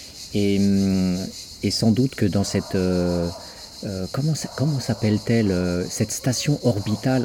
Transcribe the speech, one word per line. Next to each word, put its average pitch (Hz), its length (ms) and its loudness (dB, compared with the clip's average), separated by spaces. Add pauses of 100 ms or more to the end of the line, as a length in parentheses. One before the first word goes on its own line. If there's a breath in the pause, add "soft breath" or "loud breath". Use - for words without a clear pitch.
(340 loud breath)
et, 101 260 2 (1000)
et 104 80 0
sans 113 220 2
doute 127 240 2
que 107 100 2
dans 98 180 2
cette, - 300 -4
euh, 87 520 2 (580 loud breath)
euh, 95 280 -6
comment 147 220 0
ça, - 240 -8
comment 139 200 2
s'appelle-t-elle, 110 720 2
euh, 90 380 0
cette - 240 -2
station - 520 0
orbitale 117 600 0